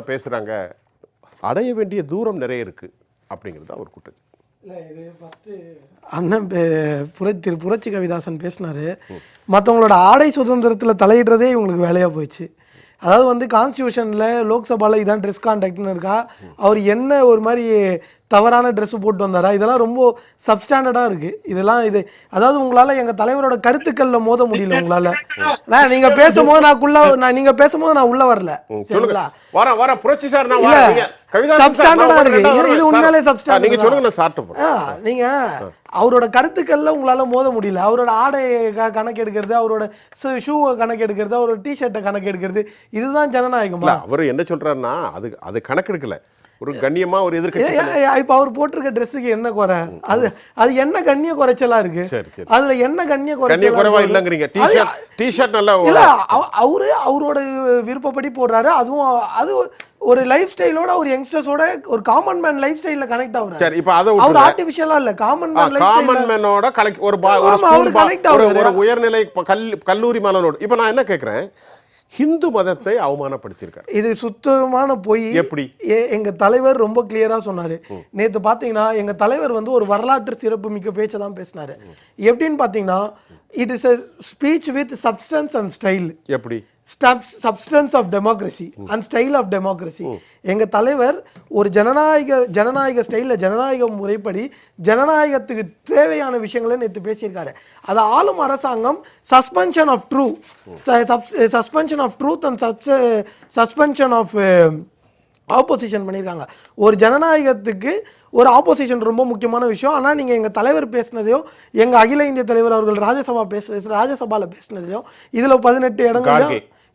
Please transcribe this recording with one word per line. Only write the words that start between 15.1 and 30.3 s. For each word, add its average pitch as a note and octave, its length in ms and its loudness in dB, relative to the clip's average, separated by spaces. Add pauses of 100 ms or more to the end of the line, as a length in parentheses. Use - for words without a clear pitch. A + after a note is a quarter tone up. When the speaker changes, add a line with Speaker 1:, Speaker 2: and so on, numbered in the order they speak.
Speaker 2:
ட்ரெஸ் G3+ 260 -8
கான்டாக்ட்னு G3 440 -4
இருக்கா, F#3+ 400 -6 (120)
Speaker 1:
ம். F#3+ 40 -20 (120)
Speaker 2:
அவர் G#3+ 220 2
என்ன B3+ 460 2
ஒரு A3+ 160 4
மாதிரி A3 580 0 (280)
தவறான A#3+ 440 4
ட்ரெஸ் G#3+ 300 -6
போட்டு G3 260 -2
வந்தாரா, F#3 260 2
இதெல்லாம் G#3+ 240 0
ரொம்ப A#3+ 420 0 (280)
சப்ஸ்டாண்டர்டா B3 580 0
இருக்கு. F#3+ 380 -6
இதெல்லாம் G#3+ 420 -2
இது, G3+ 240 -2 (200)
அதாவது B3+ 340 2
உங்களால C4 340 4
எங்க A3+ 280 -2
தலைவரோட C4 420 0
கருத்துக்கள்ல C4 540 0
மோத A#3+ 240 2
முடியல F#3+ 360 -2
உங்களால. F3 320 0 (240)
Speaker 1:
ம். - 40 -10 (240)
Speaker 2:
நான் B3+ 240 6
நீங்க C4 220 4
பேசும்போது D4+ 500 6
நான் D4 200 6
குள்ள-, D4 340 6
நான் B3+ 180 2
நீங்க C4+ 200 4
பேசும்போது D#4 400 4
நான் C4+ 140 4
உள்ள B3+ 260 4
வரல. F3+ 340 -4
Speaker 1:
ம், G#2+ 140 -8
சொல்லுங்க. G3+ 500 -2 (220)
Speaker 2:
சரிங்களா? - 40 -2
Speaker 1:
வரேன், A#3 240 4
வரேன், B3+ 180 2
புரட்சி C#4+ 280 0
சார், C4+ 200 2